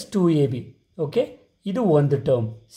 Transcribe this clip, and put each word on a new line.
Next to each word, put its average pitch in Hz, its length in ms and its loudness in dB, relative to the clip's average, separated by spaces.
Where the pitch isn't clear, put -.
ಟೂ 180 160 2
ಎ 147 180 2
ಬಿ. - 280 -8
ಓಕೆ, 170 400 -4
ಇದು 202 180 -4
ಒಂದು 143 400 2
ಟರ್ಮ್. 120 320 0